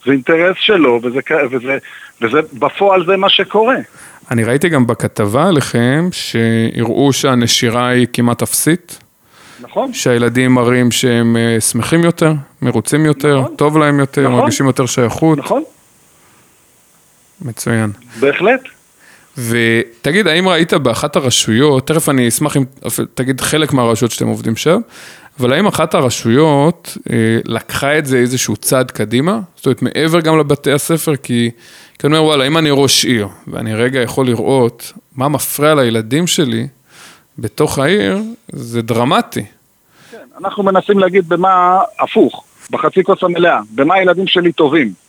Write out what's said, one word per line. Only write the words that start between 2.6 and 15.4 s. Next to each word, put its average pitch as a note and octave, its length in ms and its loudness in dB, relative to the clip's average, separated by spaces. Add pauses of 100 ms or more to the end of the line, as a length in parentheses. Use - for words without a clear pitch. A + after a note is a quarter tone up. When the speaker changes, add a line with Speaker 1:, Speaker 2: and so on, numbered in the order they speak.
Speaker 1:
זה F#3+ 100 0
מה G3 120 0
שקורה. A3 480 0 (540)
Speaker 2:
אני A2+ 140 2
ראיתי C#3+ 240 0
גם C#3 180 2
בכתבה A#2+ 640 0
עליכם, C#3 640 0
שהראו A2+ 1000 0
שהנשירה B2 760 0
היא B2 240 2
כמעט A#2+ 300 0
אפסית. - 560 -2 (600)
Speaker 1:
נכון. A#3+ 340 -6
Speaker 2:
שהילדים B2 600 2
מראים B2 360 2
שהם, A#2 460 0
אה, A#2 240 0
שמחים D#3+ 440 0
יותר, E3 280 2 (300)
מרוצים C3 440 0
יותר, C#3+ 340 2
Speaker 1:
נכון. C#3+ 160 -4
Speaker 2:
טוב D3+ 220 2
להם D3 220 2
יותר, C#3 280 0
Speaker 1:
נכון. B2 120 2
Speaker 2:
מרגישים B3+ 260 0
יותר C3 200 0
שייכות. C#3+ 520 0
Speaker 1:
נכון. G#3+ 240 -2 (1800)